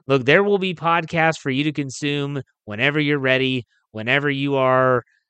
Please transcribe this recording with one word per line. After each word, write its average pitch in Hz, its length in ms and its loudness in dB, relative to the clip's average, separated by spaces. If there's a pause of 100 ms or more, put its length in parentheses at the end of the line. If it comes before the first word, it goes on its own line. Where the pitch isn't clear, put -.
Look, 135 180 2
there 170 180 4
will 202 140 2
be 185 160 -2
podcasts 160 640 0
for 139 140 -6
you 135 140 -2
to 156 60 -2
consume 143 720 -4 (240)
whenever 131 340 0
you're 147 200 0
ready, 131 440 0 (280)
whenever 127 400 -2
you 139 240 -2
are 131 480 2 (260)